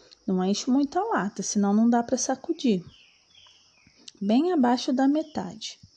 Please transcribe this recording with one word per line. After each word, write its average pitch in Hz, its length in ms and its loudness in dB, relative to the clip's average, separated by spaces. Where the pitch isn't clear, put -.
Não 185 180 0
enche 202 280 -2
muito 277 260 0
a 381 60 0
lata, 208 400 -4
senão 202 280 0
não 220 160 4
dá 233 140 4
pra 247 160 -2
sacudir. 254 640 -2
Bem 254 320 2
abaixo 254 400 0
da 269 160 2
metade. 277 720 -4